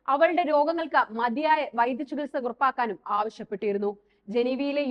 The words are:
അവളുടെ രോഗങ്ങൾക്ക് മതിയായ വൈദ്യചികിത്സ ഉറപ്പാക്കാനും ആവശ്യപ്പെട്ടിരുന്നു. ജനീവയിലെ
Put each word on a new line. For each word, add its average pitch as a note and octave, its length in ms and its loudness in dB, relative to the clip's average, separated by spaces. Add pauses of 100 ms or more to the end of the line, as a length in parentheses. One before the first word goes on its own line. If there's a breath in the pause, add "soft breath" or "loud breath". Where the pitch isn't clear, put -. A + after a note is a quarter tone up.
(120)
അവളുടെ E4 400 4
രോഗങ്ങൾക്ക് D4 500 2 (160)
മതിയായ D4 440 2 (180)
വൈദ്യചികിത്സ C4+ 560 -2 (100)
ഉറപ്പാക്കാനും A#3+ 520 -2 (200)
ആവശ്യപ്പെട്ടിരുന്നു. G#3 720 -4 (440)
ജനീവയിലെ C4 560 0